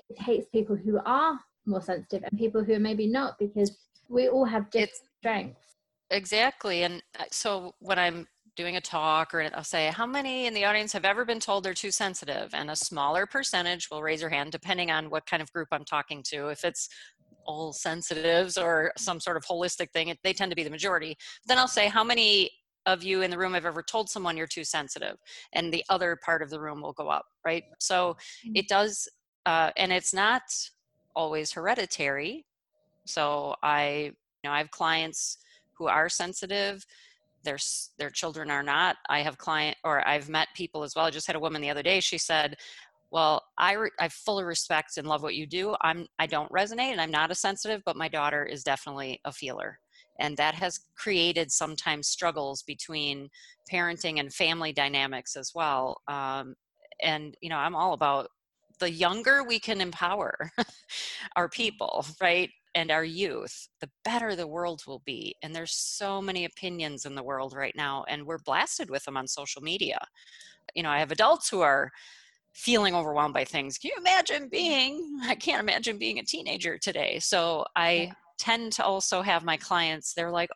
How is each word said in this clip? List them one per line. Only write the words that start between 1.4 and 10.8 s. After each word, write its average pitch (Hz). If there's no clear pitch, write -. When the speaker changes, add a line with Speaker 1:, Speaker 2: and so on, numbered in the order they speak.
Speaker 1:
more 190
sensitive 185
and 208
people 220
who 220
are 208
maybe 214
not, 254
because 208
we 247
all 254
have 220
different 220
Speaker 2:
It's -
Speaker 1:
strengths. 196
Speaker 2:
Exactly. 202
And, 175
uh, -
so 190
when 185
I'm 170
doing 175
a 175
talk, 156
or 165
I'll 151
say, 156
"How 220
many 254
in 233
the 208
audience 214